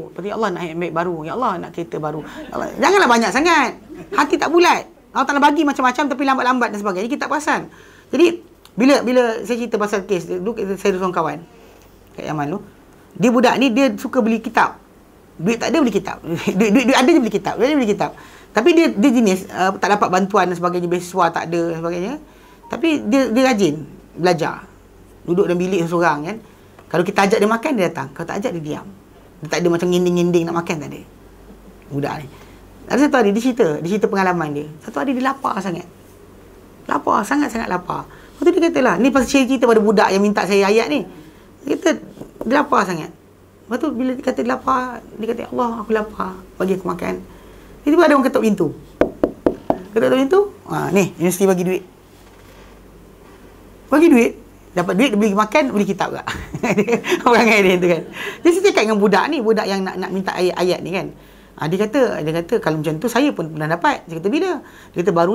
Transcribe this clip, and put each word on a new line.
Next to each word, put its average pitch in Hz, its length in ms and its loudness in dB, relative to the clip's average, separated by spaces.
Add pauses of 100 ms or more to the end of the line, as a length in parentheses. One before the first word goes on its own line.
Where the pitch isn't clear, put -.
(140)
Lepas - 80 -14
tu, 185 80 -8
"Ya 202 80 -8
Allah 220 160 -2
nak 165 100 -8
handbag 165 300 -6
baru. 170 220 -4 (100)
Ya 160 100 -8
Allah 233 240 -2
nak 160 160 -10
kereta 170 220 -8
baru." 151 260 -6
Ya - 320 -16
Allah. - 120 -6 (100)
Janganlah 339 320 4
banyak 226 240 2
sangat. 294 360 2 (460)
Hati 294 220 0
tak - 160 0
bulat. 339 300 4 (280)
Allah 262 160 -2
Ta'ala 285 160 0
bagi 294 240 4
macam-macam 254 400 0
tapi 262 160 -2
lambat-lambat 247 480 2
dan 208 80 -8
sebagainya. 202 300 -4
Kita 285 160 -4
tak 254 100 -6
perasan. 269 320 -2 (460)
Jadi, 339 320 2 (320)
bila, 262 260 6
bila 240 400 2
saya 226 160 -4
cerita 233 160 -4
pasal 208 320 -2
kes, 175 220 -2
dulu 185 260 -4 (220)
saya 196 160 0
ada 185 80 -2
seorang 180 140 -2
kawan 156 220 -2 (800)
kat - 160 -14
Yaman 151 140 -4 (100)
tu. 214 40 -6 (600)
Dia 202 140 4
budak 233 260 4
ni, 226 160 2
dia 269 220 4
suka 247 260 -2
beli 220 160 0
kitab. - 400 -2 (560)
Duit 185 240 -2
tak 233 160 -2
ada, - 80 2
beli 233 80 0
kitab. 190 320 -4 (140)
<laughs> 190 220 -2
Duit, 214 120 4
duit, 247 160 4
duit 269 80 4
ada, 254 160 4
dia 320 80 6
beli 220 140 -2
kitab. 156 260 -2
Duit 226 80 2
ada, 302 80 2
beli 240 160 2
kitab. 170 200 -2 (440)
Tapi 226 160 4
dia, 320 160 6
dia 220 240 2
jenis, 214 280 2 (120)
uh, 185 240 0
tak 202 240 0
dapat 202 80 2
bantuan 190 400 2
dan 180 80 -2
sebagainya, 175 320 -2
beasiswa 175 400 0
tak 165 240 -4
ada 170 240 -2
dan - 80 -8
sebagainya. 175 300 -6 (580)
Tapi 262 320 0
dia, 247 280 2
dia 254 120 2
rajin 202 320 2 (400)
belajar. 160 480 -2 (640)
Duduk 175 200 2
dalam 175 120 0
bilik 180 280 0
seorang 165 360 0
kan. 202 140 -8 (500)
Kalau 175 160 0
kita 196 240 2
ajak 214 160 2
dia 214 80 4
makan, 226 240 -2
dia 202 160 2
datang. 139 240 -10
Kalau 170 160 -10
tak - 80 -6
ajak, 233 160 -4
dia 160 80 -8
diam. 147 240 -8 (560)
Dia 151 80 -10
tak 156 80 -2
ada 175 80 2
macam 170 240 0
nginding-nginding 175 560 2
nak 175 80 -4
makan, 170 240 -4
tak 139 120 -12
ada. 143 100 -16 (880)
Budak 139 320 -4
ni. 139 40 -16 (580)
Ada - 140 0 (100)
satu 262 100 -2
hari, 202 160 4
dia 226 80 -2
cerita. 240 240 2 (140)
Dia 165 160 -4
cerita 214 100 0
pengalaman 185 480 0
dia. 147 120 -8 (180)
Satu 277 180 -6
hari 269 140 -2
dia 262 80 -2
lapar 262 340 -4
sangat. 180 240 -8 (1040)
Lapar, - 400 0
sangat-sangat 269 420 -2
lapar. 170 380 -6
Lepas - 400 -12
tu 339 100 6
dia 339 140 2
kata 339 100 -2
lah, 220 220 4
ni 269 100 4
pasal 254 160 2
saya 269 220 4
cerita 262 180 2
pada 220 140 6
budak 202 320 4
yang 196 100 2
minta 208 240 0
saya 196 220 4
ayat 226 180 2
ni. 277 160 -2 (600)
Dia 285 100 -2
kata, - 160 0 (540)
dia 226 160 0
lapar 220 240 0
sangat. 170 240 -6 (560)
Lepas 226 160 -6
tu 311 160 -2
bila 254 160 -2
dia 247 80 -10
kata 254 240 -4
dia 247 80 -2
lapar, 254 480 -4 (160)
dia 220 160 -8
kata, 233 80 -10
"Ya - 80 -12
Allah, 247 220 -2 (100)
aku 214 160 -6
lapar. 196 400 -6 (240)
Bagi 185 160 0
aku - 80 -8
makan." 180 320 -6 (640)
Tiba-tiba 320 240 4
ada 294 80 6
orang 262 160 4
ketuk 262 160 0
pintu. 202 220 2 (1200)
Ketuk 247 240 2
pintu, 269 260 4 (300)
"Ha, 151 240 -4
ni, 185 240 2
universiti 185 320 0
bagi 185 160 2
duit." 180 180 -4 (2000)
Bagi 302 240 6
duit. 240 180 6 (440)
Dapat 180 240 0
duit, 269 160 4
dia - 20 2
beli 202 160 2
makan, 214 400 2
beli 202 140 0
kitab 180 260 -4
pula. 139 80 -10 (540)
<laughs> 233 500 0
Orang 240 220 4
dia 190 320 4
tu 180 80 0
kan. 160 160 0 (400)
Dia, 320 80 6
saya 370 180 2
cakap 294 160 2
dengan 214 140 0
budak 196 320 4
ni, 311 80 -2
budak 214 260 0
yang 196 220 -2
nak, - 80 -8
nak 185 160 -6
minta 185 240 -4
ayat-ayat 180 480 0
ni 151 80 -8
kan. 180 160 -4 (480)
Ha, 151 160 -4
dia 190 80 0
kata, 214 420 0
dia 156 120 -4 (100)
kata, 170 160 -6
"Kalau 156 240 -2
macam 156 160 -4
tu, 240 80 -2
saya 269 240 2
pun 170 180 -6
pernah 156 220 -4
dapat." 277 340 -2
Saya 165 140 -10
kata, 185 100 -2
"Bila?" 320 320 -2 (300)
Dia - 100 -10
kata, 180 140 0
"Baru 175 200 2